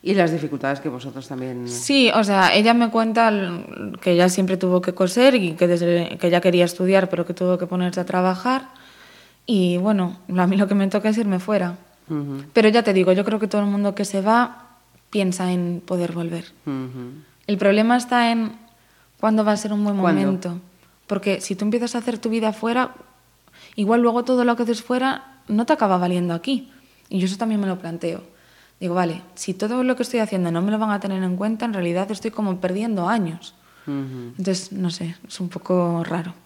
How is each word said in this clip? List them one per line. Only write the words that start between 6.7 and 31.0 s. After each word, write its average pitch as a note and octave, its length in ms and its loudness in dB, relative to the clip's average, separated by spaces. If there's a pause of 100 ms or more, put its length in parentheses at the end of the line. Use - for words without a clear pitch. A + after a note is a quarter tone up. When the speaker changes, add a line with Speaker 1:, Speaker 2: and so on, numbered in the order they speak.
Speaker 2:
pero F3 160 -2
que F3+ 80 -6
tuvo F3+ 240 0
que F3+ 100 -4
ponerse F3+ 340 -2
a F3 40 -4
trabajar. F#3 640 0 (760)
Y, F3+ 320 2
bueno, F#3 400 0 (180)
a F3+ 120 2
mí G3 100 2
lo G3+ 100 4
que G#3 80 0
me G3 120 2
toca G3+ 220 0
es G#3+ 80 0
irme G3+ 220 0
fuera. F3+ 360 -2 (340)
Speaker 1:
Ujú. C#3+ 340 -6 (100)
Speaker 2:
Pero G#3+ 160 6
ya A3+ 140 4
te G#3+ 80 2
digo, F#3 220 4
yo G3 100 2
creo G#3+ 160 0
que G#3+ 80 -2
todo G#3 140 0
el G3+ 60 0
mundo G3+ 280 0
que G#3 80 -4
se G3 180 -2
va A3+ 460 0 (420)
piensa F#3 420 0
en F3 340 -2
poder F3 260 -2
volver. E3+ 340 -6 (200)
Speaker 1:
Ujú. C3 460 -8 (360)
Speaker 2:
El G3+ 100 0
problema G#3+ 400 2
está A#3+ 340 0
en A3+ 220 -2 (680)
cuándo G#3+ 260 2
va G#3+ 80 2
a G3+ 40 0
ser G#3 160 -6
un G#3 100 0
buen G3+ 140 0
Speaker 1:
¿Cuándo? F#3+ 240 4
Speaker 2:
momento. F3+ 380 -2 (480)
Porque G3 320 -2
si - 160 -6
tú G3 100 -4
empiezas A#3 300 -2
a A#3+ 40 -2
hacer A#3 180 -4
tu A3+ 120 -4
vida A3 220 0
fuera, A#3 400 -2 (840)
igual A3 240 4
luego A#3 240 2
todo B3+ 180 2
lo A#3+ 140 2
que A#3+ 60 -2
haces A3+ 200 -2
fuera B3+ 540 -4 (100)
no A3 180 0
te C#4 80 0
acaba G3+ 240 2
valiendo F3 360 0
aquí. B3+ 360 -4 (400)
Y G3 100 -2
yo F3+ 60 0
eso F#3+ 120 -4
también G#3+ 240 -2
me G3 60 -2
lo F#3 120 -4
planteo. E3+ 420 -8 (580)
Digo, F3 160 -4
vale, F3 260 0 (140)
si - 180 -8
todo A3 300 -2
lo B3+ 120 2
que B3 80 -2
estoy A#3+ 160 -2
haciendo F#3 320 0
no E3 100 0
me G3+ 100 0
lo G#3+ 80 0
van G#3+ 120 0
a G3+ 80 0
tener F#3+ 240 -4